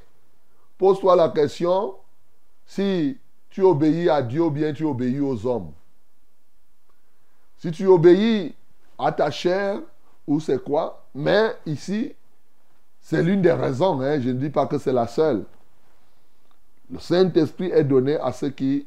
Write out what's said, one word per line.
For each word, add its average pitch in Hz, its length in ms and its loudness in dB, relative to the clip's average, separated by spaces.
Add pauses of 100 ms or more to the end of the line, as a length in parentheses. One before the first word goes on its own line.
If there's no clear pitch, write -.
(760)
pose-toi 185 380 6
la 165 140 6
question 175 640 0 (720)
si 180 520 0 (320)
tu - 120 -4
obéis 165 480 4
à 151 120 4
Dieu 131 220 0
ou 165 80 2
bien 151 220 -2
tu 160 100 -4
obéis 127 360 0
aux 131 260 -2
hommes. 113 260 -2 (1900)
Si 175 140 -6
tu 175 140 -6
obéis 185 720 8 (420)
à 139 140 2
ta 156 180 2
chair, 196 500 0 (480)
ou 147 120 2
c'est 143 240 0
quoi ? 151 500 -2
Mais 170 400 2 (120)
ici, 180 480 -4 (880)
c'est 156 200 -2
l'une 190 200 2
des 165 100 6
raisons, 135 500 0
hein, 143 180 0
je 123 100 0
ne 127 100 -2
dis 147 100 -2
pas 143 160 2
que 147 120 -4
c'est 131 160 0
la 120 140 2
seule. 143 360 0 (1500)
Le - 100 -10
Saint-Esprit 175 720 2
est 156 120 6
donné 135 340 4
à 127 140 -2
ceux 143 180 -4
qui 135 380 -2